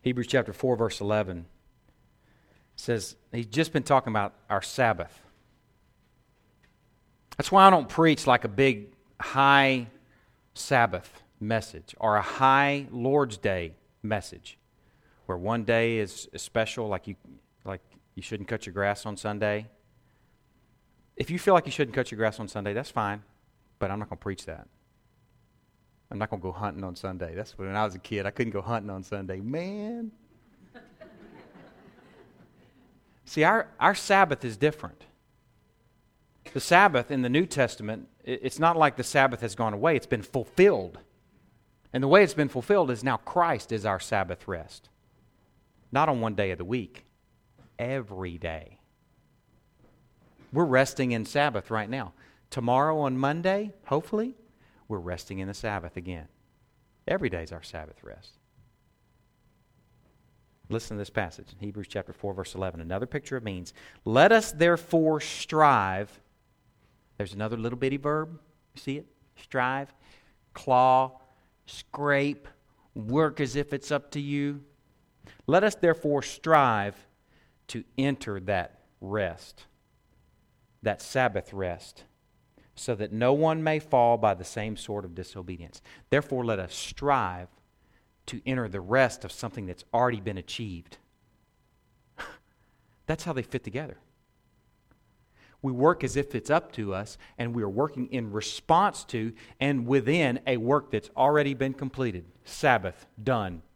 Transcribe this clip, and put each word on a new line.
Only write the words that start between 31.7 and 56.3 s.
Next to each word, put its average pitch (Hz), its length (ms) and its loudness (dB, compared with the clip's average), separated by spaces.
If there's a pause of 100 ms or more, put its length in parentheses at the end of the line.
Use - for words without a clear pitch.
See, - 180 0
our, 202 240 4 (140)
our 190 160 6
Sabbath 190 480 4
is 113 120 -6
different. 147 480 -2 (1500)
The 131 80 -4
Sabbath 170 500 4
in 135 120 0
the 123 60 0
New 151 160 4
Testament, 110 640 -2 (160)
i-, 127 180 -6
it's 131 180 -6
not 165 160 4
like 151 200 4
the 123 60 -6
Sabbath 135 380 2
has 113 160 -6
gone 113 160 0
away. 113 240 2
It's - 100 -4
been 113 160 -2
fulfilled. 127 760 2 (920)
And 131 120 0
the 139 40 2
way 190 140 10
it's 175 120 4
been 147 140 0
fulfilled 147 420 2
is 117 120 -4
now 127 140 0
Christ 165 560 0
is 104 120 -4
our 98 140 0
Sabbath 92 480 -2
rest. - 440 -10 (1000)
Not 147 180 2
on 127 120 0
one 110 160 -2
day 98 160 0
of 82 60 -6
the 87 60 -8
week. 110 400 -6 (760)
Every 101 580 -6
day. 82 400 -10 (1700)
We're 156 120 2
resting 131 460 2
in 113 160 -2
Sabbath 135 460 0
right 107 180 -2
now. 123 220 -8 (380)
Tomorrow 135 500 0
on 131 180 -2
Monday, 185 540 -2 (140)
hopefully, 214 500 -2 (520)
we're 107 100 -6
resting 87 420 -8
in 95 80 -6
the 101 60 -10
Sabbath 95 420 -8
again. 87 320 -10 (800)